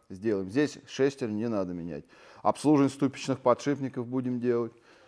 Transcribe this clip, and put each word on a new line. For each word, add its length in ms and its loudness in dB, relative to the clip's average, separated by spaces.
сделаем. 400 -2
Здесь 380 0
шестерню 480 -2
не 120 -2
надо 280 -2
менять. 280 -10
Обслуживание 480 4
ступичных 520 -2
подшипников 640 0
будем 320 -4
делать. 340 0